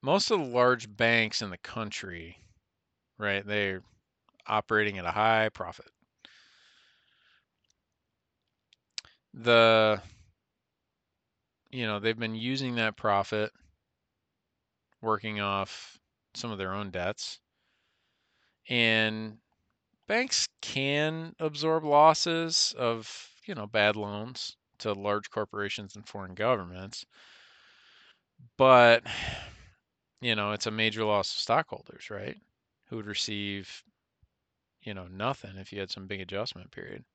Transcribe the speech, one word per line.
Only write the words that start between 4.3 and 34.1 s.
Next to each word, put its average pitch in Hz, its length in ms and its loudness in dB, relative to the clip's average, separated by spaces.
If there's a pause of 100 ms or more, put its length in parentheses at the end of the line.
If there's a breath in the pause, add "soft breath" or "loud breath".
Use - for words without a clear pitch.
operating 107 500 0
at 87 80 -8
a 85 60 -2
high 110 380 4
profit. - 400 -12 (3500 soft breath)
The 113 680 6 (1700 soft breath)
you 123 140 -4
know, 104 120 -2
they've 113 180 0
been 113 180 -6
using 127 400 -4
that 113 200 0
profit, 107 560 0 (1500)
working 107 400 -2
off 98 580 -4 (360)
some 120 160 -8
of 101 80 -8
their 95 120 -4
own 98 200 -6
debts. 90 480 -6 (1300)
And 110 680 0 (680)
banks 247 400 -2 (140)
can 151 800 -4
absorb 156 440 -2
losses 160 920 4
of, 117 500 -4 (180)
you 196 100 -10
know, 107 100 -8
bad 107 300 4
loans 107 600 -8 (240)
to 107 140 -4
large 101 380 -2
corporations 101 640 -6
and 104 120 -20
foreign 92 280 -12
governments. 95 680 -2 (1500 soft breath)
But, 120 480 10 (580 loud breath)
<sighs> - 600 -20
you 120 140 0
know, 104 160 0
it's 107 160 -4
a 110 40 -4
major 110 320 0
loss 104 300 2
of - 60 -8
stockholders, - 720 -4
right? 101 260 -10 (520)
Who 120 80 -10
would 104 100 -10
receive, 101 760 -6 (1000)